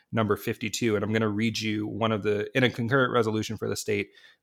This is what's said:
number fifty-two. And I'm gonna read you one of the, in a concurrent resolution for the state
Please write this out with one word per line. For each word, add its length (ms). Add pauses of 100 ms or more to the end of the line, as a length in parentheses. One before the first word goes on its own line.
(100)
number 240
fifty-two. 640
And 80
I'm 80
gonna 160
read 320
you 260
one 240
of 140
the, 320
in 80
a 60
concurrent 420
resolution 440
for 120
the 80
state 320 (340)